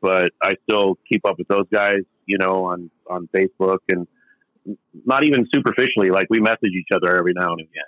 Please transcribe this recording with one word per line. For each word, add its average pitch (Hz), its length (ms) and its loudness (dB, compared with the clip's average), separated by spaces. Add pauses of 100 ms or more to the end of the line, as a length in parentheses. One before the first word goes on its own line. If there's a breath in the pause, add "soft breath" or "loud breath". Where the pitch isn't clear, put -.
but 92 320 2 (100)
I 95 120 2 (140)
still 101 300 2 (120)
keep 101 160 0
up 92 120 -2
with 90 100 -10
those 98 240 0
guys, 101 280 2 (260)
you 98 120 -2
know, 92 260 0
on, 87 260 -6 (180)
on 87 260 -8
Facebook, 95 440 0 (100)
and 90 180 -2 (1000 soft breath)
not 135 200 0
even 139 300 2
superficially, 120 560 2
like, 95 180 2
we 113 120 2
message 110 320 0
each 90 200 -8
other 90 240 2
every 90 180 2
now 90 180 -2
and 82 80 -6
again, 80 280 -16